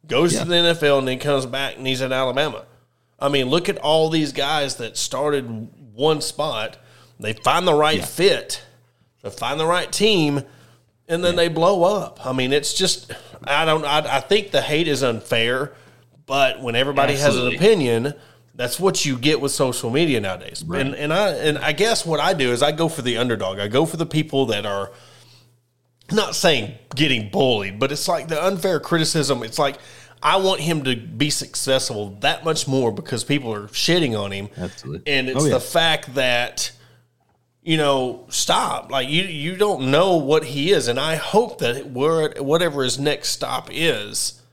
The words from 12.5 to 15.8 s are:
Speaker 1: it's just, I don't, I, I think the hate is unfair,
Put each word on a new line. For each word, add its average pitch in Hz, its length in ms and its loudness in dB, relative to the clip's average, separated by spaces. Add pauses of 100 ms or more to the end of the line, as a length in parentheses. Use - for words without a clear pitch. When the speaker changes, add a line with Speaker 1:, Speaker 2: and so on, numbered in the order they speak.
Speaker 1:
it's 143 200 0
just, - 400 -2 (320)
I 151 220 2
don't, 160 180 2
I, 143 140 2 (180)
I 131 40 2
think - 320 0
the 135 100 2
hate 156 260 0
is 139 140 0
unfair, 120 720 0 (500)